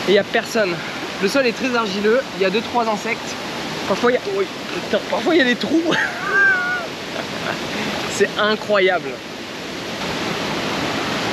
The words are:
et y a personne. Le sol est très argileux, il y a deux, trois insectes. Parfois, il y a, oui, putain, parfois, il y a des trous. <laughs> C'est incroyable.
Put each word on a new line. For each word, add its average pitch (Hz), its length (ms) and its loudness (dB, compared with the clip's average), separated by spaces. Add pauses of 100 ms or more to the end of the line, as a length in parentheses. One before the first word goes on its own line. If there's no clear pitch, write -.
et 185 60 6
y 202 40 8
a 196 60 4
personne. 208 500 0 (480)
Le 196 60 4
sol 262 180 4
est 226 60 4
très 247 240 -2
argileux, 214 440 2 (160)
il 180 60 -2
y 190 40 4
a 185 40 2
deux, 220 120 2
trois 233 260 0
insectes. 220 460 -2 (520)
Parfois, 240 260 4
il - 20 4
y - 20 4
a, - 40 -2 (160)
oui, 196 100 2 (280)
putain, 180 240 0 (120)
parfois, 226 240 2
il - 40 6
y 269 40 8
a - 20 4
des 247 120 4
trous. 302 260 2
<laughs> 339 100 2 (2250)
C'est 196 140 2 (100)
incroyable. 202 720 2 (2250)